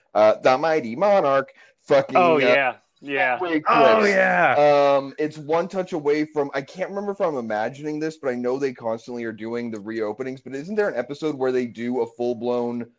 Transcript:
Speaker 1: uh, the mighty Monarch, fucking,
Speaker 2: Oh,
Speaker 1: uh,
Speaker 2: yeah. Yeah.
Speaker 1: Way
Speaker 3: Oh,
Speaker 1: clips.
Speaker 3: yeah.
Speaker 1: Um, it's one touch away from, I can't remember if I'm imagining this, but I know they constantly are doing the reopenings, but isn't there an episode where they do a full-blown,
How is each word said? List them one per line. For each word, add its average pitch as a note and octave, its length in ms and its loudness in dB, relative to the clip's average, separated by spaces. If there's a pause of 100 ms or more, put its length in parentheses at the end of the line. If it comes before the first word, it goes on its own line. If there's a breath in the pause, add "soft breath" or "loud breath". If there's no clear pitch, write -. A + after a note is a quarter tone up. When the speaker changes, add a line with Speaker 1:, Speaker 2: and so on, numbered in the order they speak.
(140 soft breath)
Speaker 1:
uh, G#2+ 220 6
the C3 200 4
mighty D3 380 -2
Monarch, D3+ 580 2 (280 soft breath)
fucking, C3+ 360 2
Speaker 2:
Oh, E3+ 200 4
Speaker 1:
uh, - 20 2
Speaker 2:
yeah. B2+ 360 2 (300)
Yeah. C#3 360 -2
Speaker 1:
Way E4+ 280 -2
Speaker 3:
Oh, A#3 300 6
Speaker 1:
clips. G#3 160 4
Speaker 3:
yeah. D3 800 4
Speaker 1:
Um, C#3 220 -4
it's D3+ 180 -4
one D#3 320 -2
touch F#3 240 -6
away D3+ 320 0
from, D3+ 300 -4
I C#3 80 -4
can't F3 260 -10
remember G3+ 240 -6
if G3 80 -10
I'm E3 160 0
imagining B2 640 -4
this, D#3 180 -4
but C#3 140 -4
I B2 60 -2
know B2 220 -2
they C3+ 140 -2
constantly A#2+ 520 -6
are A2 80 -6
doing A#2 400 -6
the A2 60 -8
reopenings, A2 640 -6
but B2+ 120 -12
isn't E3+ 220 -8
there G#3 120 0
an B2+ 80 -6
episode C#3+ 400 -4
where B2+ 160 0
they B2+ 140 0
do A#2+ 360 -6
a A2+ 40 0
full-blown, A#2+ 800 -4 (120)